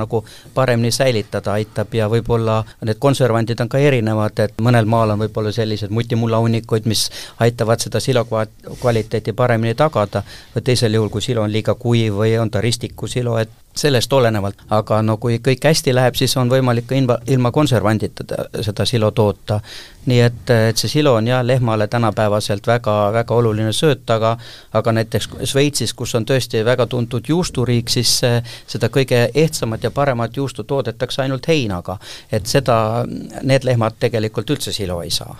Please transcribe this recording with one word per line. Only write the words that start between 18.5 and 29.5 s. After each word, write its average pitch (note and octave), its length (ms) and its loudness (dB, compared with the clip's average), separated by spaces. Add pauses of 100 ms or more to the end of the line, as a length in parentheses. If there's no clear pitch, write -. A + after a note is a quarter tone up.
seda G2+ 200 -2
silo G#2+ 240 2
toota. G#2 500 0 (460)
Nii B2 180 4
et, A#2+ 260 0
et A2+ 300 2
see A2+ 80 -2
silo D3 300 2
on A2 100 0
jah, B2+ 160 2
lehmale A#2 440 2
tänapäevaselt G#2+ 800 0
väga, A2+ 280 2 (180)
väga A#2 240 0
oluline A2 360 2
sööt, C#3 380 0
aga, A2+ 220 2 (400)
aga A2 240 2
näiteks A2 320 -2 (160)
Šveitsis, C#3 500 0
kus B2 220 -6
on A2+ 100 -2
tõesti A#2+ 380 0
väga B2 220 2
tuntud A#2+ 420 -4
juusturiik, B2 640 0
siis, A#2+ 220 0 (100)
eh, A#2+ 160 2 (260)
seda A2 220 -2
kõige B2+ 460 2
ehtsamat C3 500 0